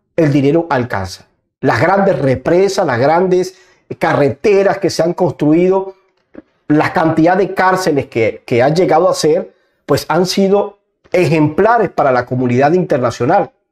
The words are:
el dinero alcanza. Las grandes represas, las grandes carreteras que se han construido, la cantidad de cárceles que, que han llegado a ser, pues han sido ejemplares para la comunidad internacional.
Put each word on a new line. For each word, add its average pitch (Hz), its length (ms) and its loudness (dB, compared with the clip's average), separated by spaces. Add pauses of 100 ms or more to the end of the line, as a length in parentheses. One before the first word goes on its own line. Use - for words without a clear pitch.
(140)
el 151 180 2
dinero 147 380 0
alcanza. 117 560 -6 (340)
Las 131 200 0
grandes 190 400 0
represas, 170 680 0
las 120 140 -2
grandes 180 580 0 (400)
carreteras 180 800 0
que 160 120 -2
se - 120 -2
han 170 100 0
construido, 180 840 0 (720)
la 151 240 0
cantidad 160 440 2
de 196 160 -2
cárceles 180 540 0
que, - 400 -4
que 120 160 0
han 151 140 2
llegado 170 340 2
a - 40 -2
ser, 160 400 -2 (320)
pues 139 220 -2
han 170 160 0
sido 196 540 0 (320)
ejemplares 175 800 2
para 143 220 0
la 123 120 0
comunidad 127 480 0
internacional. 151 800 -2 (220)